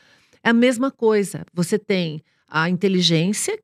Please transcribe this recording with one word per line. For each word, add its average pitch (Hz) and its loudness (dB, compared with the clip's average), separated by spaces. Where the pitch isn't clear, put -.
É 220 2
a - 4
mesma 247 2
coisa. 208 -2
Você 180 -2
tem 175 -4
a 160 -2
inteligência, 180 0